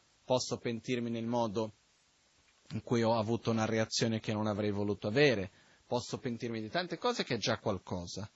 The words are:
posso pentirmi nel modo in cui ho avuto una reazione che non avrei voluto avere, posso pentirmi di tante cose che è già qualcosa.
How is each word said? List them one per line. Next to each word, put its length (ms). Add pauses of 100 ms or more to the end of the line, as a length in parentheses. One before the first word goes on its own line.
(240)
posso 340
pentirmi 520
nel 160
modo 460 (1000)
in 120
cui 200
ho 160
avuto 320
una 140
reazione 560
che 120
non 140
avrei 240
voluto 380
avere, 420 (340)
posso 340
pentirmi 420
di 80
tante 280
cose 280
che 100
è 40
già 200
qualcosa. 760